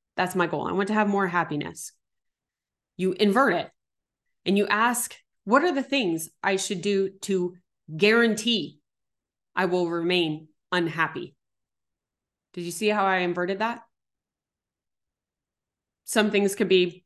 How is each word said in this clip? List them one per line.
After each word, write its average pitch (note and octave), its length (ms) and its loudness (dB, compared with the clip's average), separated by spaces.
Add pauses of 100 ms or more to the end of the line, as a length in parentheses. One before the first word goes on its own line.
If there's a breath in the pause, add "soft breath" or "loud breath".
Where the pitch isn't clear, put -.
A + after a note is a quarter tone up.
(180)
that's F3+ 180 -2
my F3 120 2
goal. D#3 200 -4
"I F3 60 -2
want F#3+ 140 0
to G#3+ 60 -2
have G#3+ 140 2
more G3 200 2
happiness." E3 640 -4 (1040)
You F3+ 160 0
invert G#3+ 400 2
it E3+ 160 -4 (760)
and G3 120 2
you G3+ 100 2
ask, A#3 480 -2 (320)
What C4 160 4
are F4+ 80 2
the C#4 100 -2
things F#3 480 -2 (140)
I G3 140 0
should F#3+ 240 -6
do G3 280 0 (120)
to F3+ 340 -2 (400)
guarantee A3 840 2 (800)
I F#3 80 0
will F3+ 240 0
remain E3+ 580 -2 (240)
unhappy. D#3+ 640 -2 (1160)
Did F3+ 80 -10
you E3+ 100 -8
see E3+ 160 -2
how G#3 180 2
I F#3+ 120 2
inverted F3+ 420 -2
that? A3+ 220 -4 (2250)
Some G#3+ 260 0
things G3+ 240 2
could F#3+ 140 -2
be F3+ 360 2